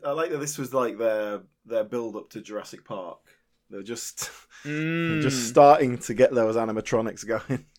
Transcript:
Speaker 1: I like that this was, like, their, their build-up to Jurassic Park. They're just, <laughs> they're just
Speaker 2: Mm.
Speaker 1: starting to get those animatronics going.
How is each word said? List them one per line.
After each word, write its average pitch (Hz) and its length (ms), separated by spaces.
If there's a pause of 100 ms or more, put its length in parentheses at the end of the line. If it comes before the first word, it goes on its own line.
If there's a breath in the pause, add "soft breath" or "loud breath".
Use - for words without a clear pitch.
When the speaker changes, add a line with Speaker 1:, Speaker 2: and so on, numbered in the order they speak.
Speaker 1:
I 143 80
like 165 180
that 151 80
this 143 200
was, 127 140
like, 120 260
their, 107 420 (240)
their 110 200
build-up 110 460
to 110 100
Jurassic 104 440
Park. 92 340 (520)
They're 98 120
just, - 480 (160)
<laughs> - 180
they're 160 560
just 143 180
Speaker 2:
Mm. 120 100
Speaker 1:
starting 143 500
to - 160
get 123 180
those 113 240
animatronics 110 680
going. 113 400 (120)